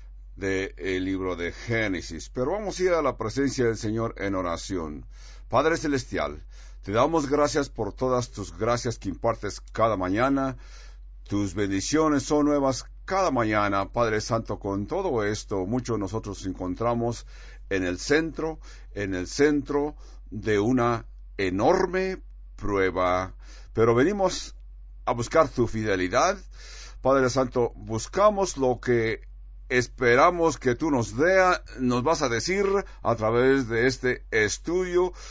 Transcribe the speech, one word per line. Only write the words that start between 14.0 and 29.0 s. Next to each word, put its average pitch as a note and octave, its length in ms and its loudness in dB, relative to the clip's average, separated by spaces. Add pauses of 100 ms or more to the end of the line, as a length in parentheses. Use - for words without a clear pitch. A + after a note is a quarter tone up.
Santo. A2+ 380 -2
Con G2+ 300 -2
todo D#3 360 0
esto, G2+ 440 -2
muchos A#2+ 300 -2
de - 20 -2
nosotros G2+ 400 -6
nos F#2+ 80 -6
encontramos F#2 800 -2 (420)
en F#2 160 0
el F2+ 120 -2
centro, D#3 640 0 (340)
en G2 220 -4
el F2+ 100 -2
centro C#3+ 680 2 (340)
de G#2 300 0
una A#2+ 460 2 (320)
enorme F3+ 840 2 (340)
prueba. F#2 800 2 (400)
Pero A#2 220 6
venimos F#3 600 2 (500)
a B2+ 80 2
buscar C3+ 340 4
tu A#2+ 200 2
fidelidad. G#2+ 720 2 (640)
Padre C3 280 4
Santo, B2 460 0
buscamos F#3 840 2
lo B2+ 220 2
que A2+ 420 0 (480)